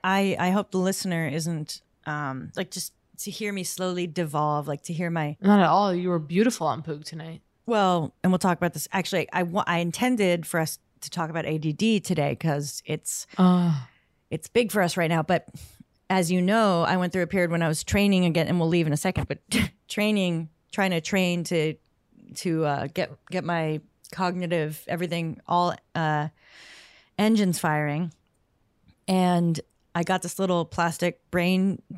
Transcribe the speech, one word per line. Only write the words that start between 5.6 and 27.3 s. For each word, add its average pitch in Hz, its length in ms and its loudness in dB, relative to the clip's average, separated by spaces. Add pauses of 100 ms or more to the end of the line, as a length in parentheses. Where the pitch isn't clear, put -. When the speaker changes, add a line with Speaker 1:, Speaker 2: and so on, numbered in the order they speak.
Speaker 2:
at 175 80 6
all. 190 260 4
You 180 160 -2
were 175 80 0
beautiful 170 480 0
on 143 160 -2
Poog 151 220 -10
tonight. 165 360 -14 (240)
Speaker 1:
Well, 185 480 2 (100)
and 185 100 4
we'll 185 80 4
talk 180 180 2
about 175 160 0
this. - 180 -8
Actually, 180 400 -2
I 180 120 0
wa-, 175 220 -2
I 170 120 0
intended 180 680 0
for 170 140 -2
us 156 180 -4 (220)
to - 100 -14
talk 165 200 -4
about 156 160 -4
A 156 120 -2
D 156 140 -2
D 214 280 2
today 147 360 -2
'cause 143 480 -4
it's, - 420 -6 (120)
Speaker 2:
Ugh. 180 360 4 (560)
Speaker 1:
it's - 180 -8
big 233 240 2
for 202 100 2
us 175 140 0
right 170 140 2
now. 165 120 2
But 165 260 0 (640)
as 185 200 2
you 180 120 4
know, 196 400 4
I 165 140 2
went 180 160 0
through 185 100 0
a 175 60 0
period 180 220 0
when 170 120 0
I 165 60 2
was 156 160 -2
training 202 400 4
again, 165 240 2
and 175 120 0
we'll 165 80 2
leave 165 200 2
in 147 40 2
a 147 40 2
second, - 320 -2
but - 100 -6 (120)
<laughs> - 380 -2
training, 185 600 0 (240)
trying 190 180 0
to 170 100 0
train 175 440 0
to, 156 300 0 (640)
to, 160 280 0
uh, 143 280 0
get, - 180 -4 (200)
get 185 140 -4
my 160 360 -2 (320)
cognitive, 175 760 -2
everything, 165 600 -4
all, 175 260 2 (200)
uh, 156 340 0 (920)
engines 208 420 4